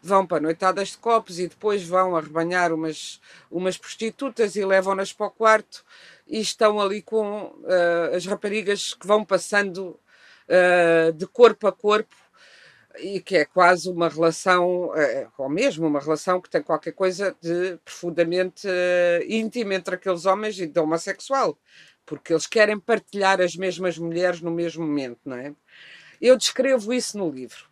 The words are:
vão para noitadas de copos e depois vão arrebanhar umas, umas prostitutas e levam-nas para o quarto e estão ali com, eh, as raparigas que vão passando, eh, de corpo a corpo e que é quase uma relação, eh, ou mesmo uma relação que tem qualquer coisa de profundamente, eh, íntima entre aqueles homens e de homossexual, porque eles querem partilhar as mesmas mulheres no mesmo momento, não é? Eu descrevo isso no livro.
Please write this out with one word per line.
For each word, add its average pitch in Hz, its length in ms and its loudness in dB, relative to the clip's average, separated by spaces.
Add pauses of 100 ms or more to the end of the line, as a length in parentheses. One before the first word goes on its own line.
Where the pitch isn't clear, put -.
vão 190 240 2
para 160 140 -2
noitadas 185 480 -2
de - 80 -16
copos 220 420 -2
e 180 80 -4
depois 202 360 -4
vão 180 320 0
arrebanhar 165 580 0
umas, 160 480 -8 (300)
umas 180 260 -4
prostitutas 226 760 -4
e 202 100 -2
levam-nas 190 480 0
para 208 140 -6
o - 40 -8
quarto 220 540 2 (420)
e 220 140 -6
estão 208 400 0
ali 202 200 -2
com, 208 540 -6 (120)
eh, 170 500 0
as 170 80 -4
raparigas 202 680 -4
que - 140 -16
vão 208 180 4
passando, 190 760 -2 (480)
eh, 170 680 6
de 160 140 -8
corpo 220 400 6
a 190 40 4
corpo 208 440 0 (840)
e 190 220 -8
que 190 160 0
é 151 80 4
quase 180 440 4
uma 170 200 0
relação, 175 840 0
eh, 135 320 0 (100)
ou 135 120 -6
mesmo 165 380 -2
uma 147 120 0
relação 160 420 -2
que - 80 -20
tem 160 140 -2
qualquer 160 300 -4
coisa 185 480 -2
de 175 440 -4
profundamente, 175 840 -2
eh, 180 640 2
íntima 220 460 -2
entre 185 200 -6
aqueles 175 300 -4
homens 196 340 0
e 175 80 -6
de 151 120 -2
homossexual, 170 760 -2 (480)
porque - 280 -6
eles 156 140 0
querem 214 320 4
partilhar 196 600 0
as 170 140 0
mesmas 175 440 -4
mulheres 170 420 -2
no 170 100 -4
mesmo 165 340 -4
momento, 139 400 -4
não 131 120 -8
é? 143 160 -12 (680)
Eu 247 160 8
descrevo 247 560 0
isso 233 240 -4
no 185 120 -4
livro. 127 420 -14